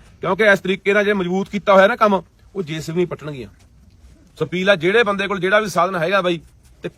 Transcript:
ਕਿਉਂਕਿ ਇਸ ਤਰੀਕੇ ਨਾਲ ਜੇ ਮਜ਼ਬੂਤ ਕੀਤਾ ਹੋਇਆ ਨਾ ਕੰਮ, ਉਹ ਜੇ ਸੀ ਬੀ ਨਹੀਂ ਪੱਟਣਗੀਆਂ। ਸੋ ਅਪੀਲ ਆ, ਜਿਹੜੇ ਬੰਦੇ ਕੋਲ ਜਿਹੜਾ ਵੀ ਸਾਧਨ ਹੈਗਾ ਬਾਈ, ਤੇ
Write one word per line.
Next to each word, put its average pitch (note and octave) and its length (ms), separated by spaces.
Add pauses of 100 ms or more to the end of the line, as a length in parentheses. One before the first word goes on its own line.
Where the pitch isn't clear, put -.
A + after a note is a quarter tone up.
(220)
ਕਿਉਂਕਿ F#3 220
ਇਸ G3 160
ਤਰੀਕੇ F#3+ 340
ਨਾਲ G#3 120
ਜੇ G#3 80
ਮਜ਼ਬੂਤ F#3+ 360
ਕੀਤਾ G3+ 240
ਹੋਇਆ F#3+ 140
ਨਾ A#3 80
ਕੰਮ, G#3 260 (340)
ਉਹ G3 80
ਜੇ D#3 160
ਸੀ D3 120
ਬੀ D#3+ 60
ਨਹੀਂ F3+ 100
ਪੱਟਣਗੀਆਂ। C#3+ 420 (880)
ਸੋ D#3 80
ਅਪੀਲ F#3 240
ਆ, G#3 60
ਜਿਹੜੇ F#3+ 280
ਬੰਦੇ G3+ 240
ਕੋਲ G3 120
ਜਿਹੜਾ F#3+ 200
ਵੀ G#3+ 100
ਸਾਧਨ F3 260
ਹੈਗਾ F#3 260
ਬਾਈ, F3 180 (440)
ਤੇ - 140